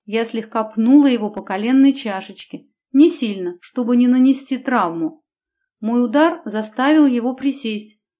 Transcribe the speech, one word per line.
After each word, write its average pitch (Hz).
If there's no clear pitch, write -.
я 226
слегка 220
пнула 240
его 220
по 208
коленной 262
чашечке, 196
не 294
сильно, 190
чтобы 247
не 247
нанести 254
травму, 175
мой 240
удар 311
заставил 254
его 247
присесть, 226